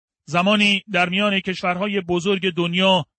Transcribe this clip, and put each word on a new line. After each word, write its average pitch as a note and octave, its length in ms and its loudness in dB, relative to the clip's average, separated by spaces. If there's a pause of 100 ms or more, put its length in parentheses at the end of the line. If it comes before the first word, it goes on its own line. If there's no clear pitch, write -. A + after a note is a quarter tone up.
(260)
زمانی G3+ 680 2
در F3+ 180 2
میان G3 300 0
کشورهای F#3+ 600 -4
بزرگ F3 520 -2
دنیا F3 520 2 (140)